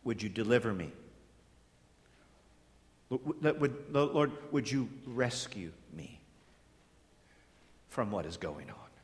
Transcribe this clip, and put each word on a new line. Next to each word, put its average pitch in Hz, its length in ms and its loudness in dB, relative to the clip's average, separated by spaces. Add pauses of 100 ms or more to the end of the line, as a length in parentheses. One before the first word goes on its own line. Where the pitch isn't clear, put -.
would 107 180 -2
you 107 60 -2
deliver 113 420 4
me? 85 200 -4 (2250)
L-, 131 60 0
w-, 147 240 -2
that 151 180 4
would, 135 160 4 (180)
L-, 143 120 6
Lord, 147 260 4 (200)
would 120 200 2
you 131 180 2 (160)
rescue 120 680 -2 (220)
me - 280 -12 (1700)
from 107 220 0
what 90 140 -2
is 82 120 -8
going 73 320 -8
on? - 200 -16 (140)